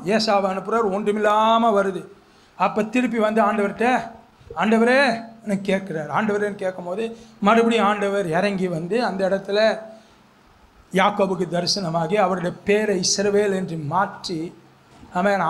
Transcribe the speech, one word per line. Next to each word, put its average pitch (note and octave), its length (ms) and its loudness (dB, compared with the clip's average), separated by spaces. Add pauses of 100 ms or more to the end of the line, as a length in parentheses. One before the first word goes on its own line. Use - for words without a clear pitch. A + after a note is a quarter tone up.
ஏசாவை G3+ 460 0
அனுப்புறார், G3+ 460 0
ஒன்றுமில்லாம A3 760 2
வருது. F#3+ 320 0 (540)
அப்ப G#3+ 380 0
திருப்பி B3 220 0
வந்து G#3+ 240 2
ஆண்டவர்கிட்ட, G#3 460 0 (680)
"ஆண்டவரே" A3+ 440 4 (440)
ன்னு G3+ 160 -2
கேட்கிறார். F3+ 500 -4
ஆண்டவரேன்னு G#3 500 -2
கேட்கும் F#3 240 -6
போது F#3 180 -6 (380)
மறுபடியும் A3+ 460 4
ஆண்டவர் G3+ 420 0
இறங்கி F#3 400 0
வந்து E3+ 360 -4
அந்த F#3+ 240 -2
இடத்துல G3 300 -2 (1300)
யாக்கோபுக்கு F#3+ 580 2
தரிசனமாகி E3+ 640 -2
அவருடைய F3+ 380 0 (120)
பேரை G#3 360 2
இஸ்ரவேல் G3+ 580 2
என்று E3 180 -6
மாற்றி, E3+ 600 -4 (760)
ஆமென், F#3+ 360 0